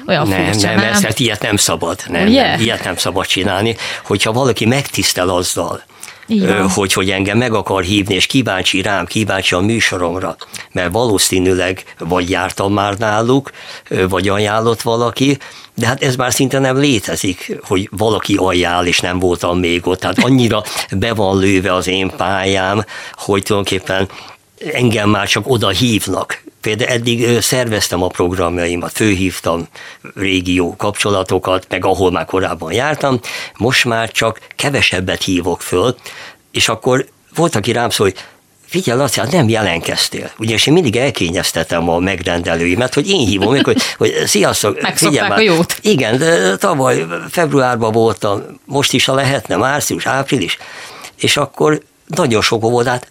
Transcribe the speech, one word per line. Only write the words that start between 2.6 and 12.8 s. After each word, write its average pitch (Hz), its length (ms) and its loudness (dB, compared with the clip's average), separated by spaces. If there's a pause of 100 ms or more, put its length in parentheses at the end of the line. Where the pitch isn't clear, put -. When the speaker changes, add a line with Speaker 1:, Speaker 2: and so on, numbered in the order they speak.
Speaker 2:
ilyet 113 220 0
nem 92 140 -4
szabad 92 280 -2
csinálni. 101 500 0 (280)
Hogyha 107 280 0
valaki 117 340 2
megtisztel 104 640 0
azzal, 92 520 -2 (460)
Speaker 1:
Így 220 160 2
Speaker 2:
ö, 190 140 2
Speaker 1:
van. 196 120 2
Speaker 2:
hogy, 98 240 0
hogy 95 160 2
engem 98 280 0
meg 120 160 2
akar 98 300 0
hívni, 98 320 0
és 90 100 2
kíváncsi 95 560 0
rám, 98 240 -2
kíváncsi 95 500 0
a 87 40 2
műsoromra, 92 760 0 (360)
mert 90 200 -2
valószínűleg 92 920 2 (160)
vagy 87 300 -2
jártam 95 440 -2
már 101 240 0